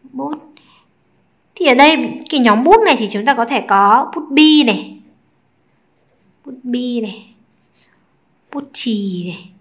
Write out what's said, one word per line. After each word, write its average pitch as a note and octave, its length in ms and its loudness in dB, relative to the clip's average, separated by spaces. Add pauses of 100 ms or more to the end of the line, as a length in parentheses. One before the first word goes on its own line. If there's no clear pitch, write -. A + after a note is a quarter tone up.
Bút. C#4 500 -14 (1000)
Thì F4 120 -6
ở B3+ 80 4
đây C#4 440 2 (100)
cái D4 100 -2
nhóm A#3 240 2
bút G#4+ 220 6
này D4+ 120 2
thì G#3+ 140 -6
chúng G#3 140 -6
ta C#4 80 2
có A#3 120 -2
thể C4+ 240 -4
có G3+ 460 2
bút D#4 140 -10
bi D4+ 340 4
này, - 360 -4 (1500)
bút C4+ 80 -18 (100)
bi B3 380 -6
này, - 320 -14 (1200)
bút C#4 120 -10 (100)
chì G3 540 -6
này. - 340 -16